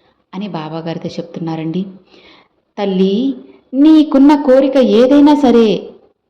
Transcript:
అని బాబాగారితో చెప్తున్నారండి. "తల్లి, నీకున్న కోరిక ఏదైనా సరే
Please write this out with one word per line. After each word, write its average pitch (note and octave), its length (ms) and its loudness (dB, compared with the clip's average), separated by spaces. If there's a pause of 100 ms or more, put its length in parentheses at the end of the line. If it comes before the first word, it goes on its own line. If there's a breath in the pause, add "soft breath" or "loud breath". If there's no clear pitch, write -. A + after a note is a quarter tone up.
(340 soft breath)
అని G3 140 -10
బాబాగారితో E3 600 -12
చెప్తున్నారండి. E3 800 -8 (920 soft breath)
"తల్లి, G3+ 560 -2 (400 loud breath)
నీకున్న D4 600 4
కోరిక C#4 420 0
ఏదైనా C4 580 4
సరే A#3 540 2 (420)